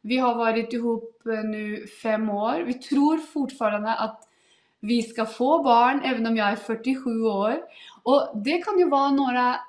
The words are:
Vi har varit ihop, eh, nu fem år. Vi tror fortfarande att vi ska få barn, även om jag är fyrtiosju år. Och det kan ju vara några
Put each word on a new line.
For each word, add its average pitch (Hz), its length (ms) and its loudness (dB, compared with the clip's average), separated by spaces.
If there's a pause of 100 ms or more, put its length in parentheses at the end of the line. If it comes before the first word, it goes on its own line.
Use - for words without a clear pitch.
Vi 233 160 -2
har 247 180 2
varit 226 380 0
ihop, 233 540 -4
eh, 220 160 -4
nu 214 440 -8 (160)
fem 220 260 0
år. 226 380 -2
Vi 247 60 -4
tror 285 440 2
fortfarande 226 760 -4
att 220 280 -6 (580)
vi 233 220 0
ska 220 240 -4
få 277 380 2
barn, 247 400 4
även 233 240 -2
om 226 100 0
jag 208 120 2
är 202 60 0
fyrtiosju 233 680 -4
år. 214 360 0 (460)
Och 269 260 4 (140)
det 294 140 0
kan 370 220 0
ju 349 100 4
vara 277 220 2
några 247 440 2 (140)